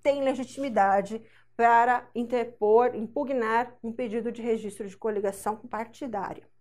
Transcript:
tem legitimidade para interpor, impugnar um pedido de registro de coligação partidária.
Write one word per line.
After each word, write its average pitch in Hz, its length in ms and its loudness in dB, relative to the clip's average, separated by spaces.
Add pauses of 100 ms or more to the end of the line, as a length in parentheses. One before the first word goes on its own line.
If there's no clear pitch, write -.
tem 285 220 2
legitimidade 220 1000 0 (340)
para 233 580 4
interpor, 233 800 2
impugnar 233 760 -2 (100)
um 226 100 -6
pedido 233 400 -4
de 233 100 -12
registro 220 460 -4
de 190 80 -18
coligação 208 600 -4
partidária. 220 920 -10 (120)